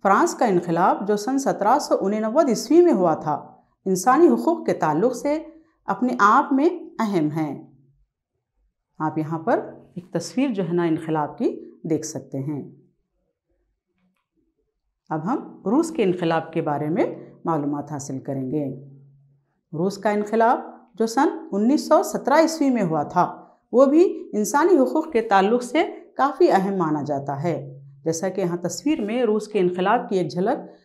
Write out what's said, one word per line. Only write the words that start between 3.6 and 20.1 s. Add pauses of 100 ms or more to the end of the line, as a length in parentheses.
इंसानी
हुकूक
के
ताल्लुक़
से (500)
अपने
आप
में (300)
अहम
है। (1500)
आप
यहाँ
पर (380)
एक
तस्वीर
जो
है
ना
इनकलाब
की (400)
देख
सकते
हैं। (2500)
अब
हम
रूस
के
इनकलाब
के
बारे
में (400)
मालूमात
हासिल
करेंगे। (1080)
रूस
का